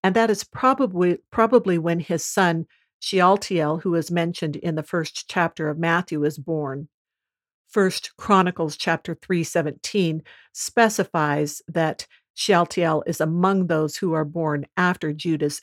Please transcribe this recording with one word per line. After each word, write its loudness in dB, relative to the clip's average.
and 2
that 4
is 0
probably, 0
probably 4
when 0
his -4
son 2
Shealtiel, 2
who -2
is 0
mentioned -2
in -4
the -2
first -6
chapter -2
of -4
Matthew, 0
is -2
born. -6
First -2
Chronicles 0
chapter -4
three -2
seventeen -2
specifies 0
that -2
Shealtiel 2
is -6
among 2
those 0
who -2
are 0
born -4
after 0
Judah's -2